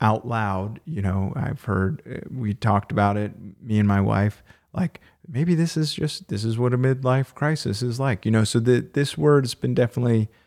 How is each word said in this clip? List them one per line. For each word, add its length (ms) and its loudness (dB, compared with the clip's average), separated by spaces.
out 260 2
loud. 560 -4
You 160 -6
know, 340 -2
I've 300 -6
heard, 460 -2
uh, 200 -12
we 220 -4
talked 400 0
about 240 2
it, 160 -4
me 160 0
and 100 4
my 140 4
wife, 400 0
like, 260 -4
maybe 260 0
this 220 0
is 180 -2
just, 340 -6
this 160 -4
is 140 -2
what 160 2
a 40 2
midlife 560 0
crisis 480 -2
is 180 -4
like, 260 -2
you 40 2
know? 140 4
So 160 2
the, 200 4
this 240 -2
word's 380 4
been 200 -4
definitely 540 2